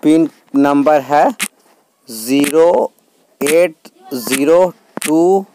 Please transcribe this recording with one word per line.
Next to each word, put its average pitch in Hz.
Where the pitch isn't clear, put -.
पिन 160
नंबर 143
है 147
ज़ीरो 143
एट 160
ज़ीरो 131
टू 180